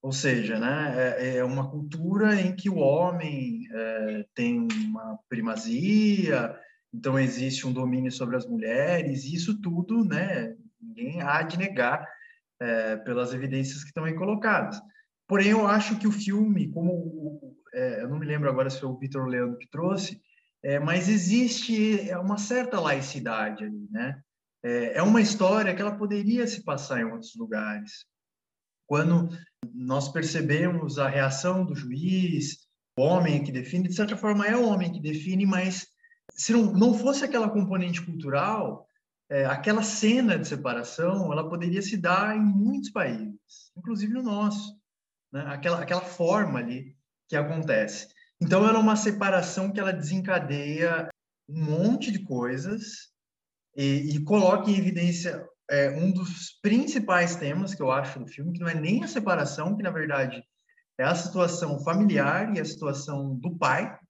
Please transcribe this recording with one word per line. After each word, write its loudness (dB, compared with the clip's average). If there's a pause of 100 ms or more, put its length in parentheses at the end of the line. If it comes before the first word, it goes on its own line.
Ou -6
seja, 0
né, 0
é, -2
é 2
uma -2
cultura 0
em 0
que -4
o -2
homem, 0
é, -6 (100)
tem 0 (200)
uma -6
primazia, 2 (380)
então 0
existe 0
um -2
domínio -2
sobre -4
as -2
mulheres, 0
e -6
isso -2
tudo, 0
né, -2 (260)
ninguém -8
há 0
de -4
negar, 0 (520)
é, 0
pelas -2
evidências -4
que -16
estão -6
aí -2
colocadas. -2 (480)
Porém, 4
eu 6
acho 4
que 2
o 6
filme, 2
como 2
o, -6 (180)
é, -2
eu -6
não -4
me -4
lembro 0
agora 2
se -8
foi -6
o -6
Vitor -4
Leandro -2
que -20
trouxe, -2 (440)
é, 0
mas 0
existe, 2
é, -4
uma -2
certa -2
laicidade -2
ali, -10
né? -6 (440)
É, 0
é 4
uma 8
história 4
que -4
ela -2
poderia 0
se -8
passar -4
em 0
outros -10
lugares. -8 (840)
Quando 4 (440)
nós -2
percebemos 0
a 2
reação 0
do -2
juiz, -2 (320)
o 4
homem 4
que -6
define, -2
de -2
certa -2
forma 0
é 2
o 4
homem 0
que -8
define, -2
mas 0 (460)
se -2
não, 6
não 6
fosse 0
aquela 0
componente -2
cultural, -4 (420)
é, 2
aquela 2
cena 4
de -4
separação, -2
ela -2
poderia -2
se -4
dar 2
em 2
muitos 2
países, -6
inclusive -4
no -2
nosso, -2 (540)
né? -6
Aquela, -2
aquela -2
forma 0
ali -8 (320)
que -6
acontece. 0 (320)
Então, 6
ela 6
é 6
uma 6
separação 0
que -4
ela 0
desencadeia -2 (400)
um -2
monte 2
de -2
coisas -6 (680)
e, 0
e 0
coloca 4
em 4
evidência, 0 (240)
é, 4
um 2
dos -6
principais 2
temas -4
que -8
eu 2
acho -2
do -10
filme, -8
que -6
não -4
é -4
nem 0
a -6
separação, -2
que -4
na -2
verdade -2 (560)
é 0
a 2
situação 0
familiar 2
e 0
a -2
situação -6
do -6
pai 0 (120)